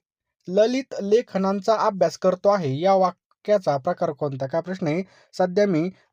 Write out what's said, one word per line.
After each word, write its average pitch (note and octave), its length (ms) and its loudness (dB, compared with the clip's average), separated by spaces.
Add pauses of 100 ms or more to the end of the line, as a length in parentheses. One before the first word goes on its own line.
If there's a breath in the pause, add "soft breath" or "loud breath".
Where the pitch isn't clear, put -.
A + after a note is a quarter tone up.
(480)
ललित A#3 540 0
लेखनांचा G3 800 0
अभ्यास F#3 380 0
करतो F#3 320 0
आहे D#3 300 0
या F#3 140 2
वाक्याचा F#3+ 840 0
प्रकार E3+ 340 -2
कोणता? C3+ 340 -6
काय E3 160 -2
प्रश्न F3+ 260 -6
आहे? E3 160 -2 (340 soft breath)
सध्या F#3 300 2
मी F3+ 240 0 (220 soft breath)